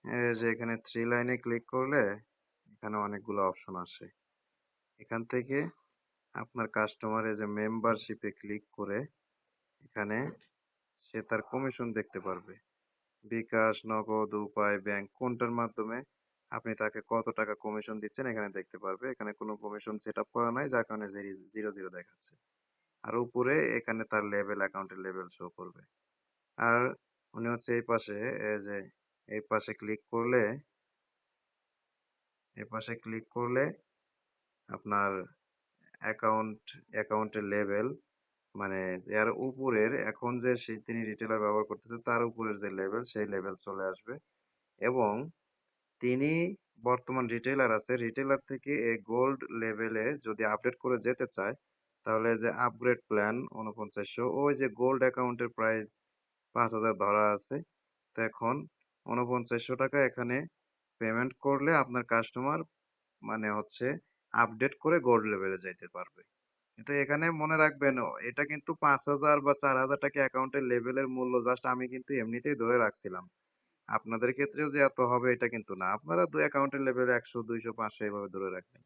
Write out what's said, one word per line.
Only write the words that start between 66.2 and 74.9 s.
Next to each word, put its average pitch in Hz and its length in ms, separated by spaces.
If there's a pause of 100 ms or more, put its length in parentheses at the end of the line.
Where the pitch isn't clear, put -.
কিন্তু 117 180 (100)
এখানে 147 240 (140)
মনে 156 240
রাখবেন, 139 300 (120)
ও, - 20 (200)
এটা 139 220
কিন্তু 151 200 (140)
পাঁচ 143 180 (100)
হাজার 147 240 (100)
বা 143 60 (100)
চার 135 200
হাজার 139 220
টাকা 143 200
অ্যাকাউন্টের 131 480
লেভেলের 127 440
মূল্য 127 180 (120)
just 127 260
আমি 127 120 (100)
কিন্তু 127 160 (120)
এমনিতেই 120 400
ধরে 117 220
রাখছিলাম। 92 400 (720)
আপনাদের 113 400
ক্ষেত্রেও 143 380
যে 147 40 (100)
এত - 100 (140)